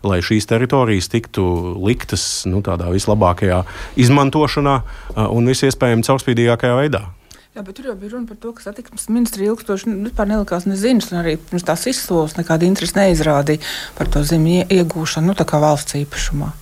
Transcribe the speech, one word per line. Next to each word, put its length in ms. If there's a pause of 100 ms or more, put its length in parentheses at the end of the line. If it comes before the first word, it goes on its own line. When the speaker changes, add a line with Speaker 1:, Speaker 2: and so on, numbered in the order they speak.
Speaker 1:
lai 160
šīs 260
teritorijas 640
tiktu 720
liktas, 640
nu, 160
tādā 320
vislabākajā 720 (320)
izmantošanā, 840 (340)
eh, 100
un 200
visiespējami 580
caurspīdīgākajā 720
veidā. 300 (520)
Speaker 2:
Jā, 80
bet 80
tur 140
jau 100
bija 140
runa 160
par 100
to, 160
ka 80
satiksmes 480
ministrija 400
ilgstoši, 400
nu, 160
vispār 240
nelikās 400
nezinis, 400
un 140
arī 80 (100)
pirms 240
tās 240
izsoles 480
nekāda 300
interese 260
neizrādīja 640 (400)
par 160
to 80
zemi 380
ie-, 80 (100)
iegūšanu, 540
nu, 20
tā 140
kā 100
valsts 400
īpašumā. 640